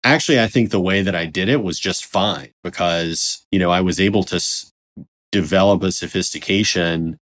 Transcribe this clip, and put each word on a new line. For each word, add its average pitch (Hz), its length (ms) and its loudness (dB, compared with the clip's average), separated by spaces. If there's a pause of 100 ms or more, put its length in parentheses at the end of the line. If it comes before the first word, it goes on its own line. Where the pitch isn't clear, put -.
actually, 143 360 4
I 113 60 2
think 110 240 0
the 101 100 2
way 95 220 2
that 92 120 -2
I 85 120 -2
did 92 240 -2
it 135 120 2
was 90 160 -4
just - 280 -6
fine 95 460 -4 (120)
because, 85 840 -2
you 98 80 2
know, 90 120 4
I 90 120 4
was 90 180 0
able 98 240 4
to - 120 -4
s-, - 360 -6 (600)
develop 92 500 4
a 92 100 0
sophistication 87 1300 -2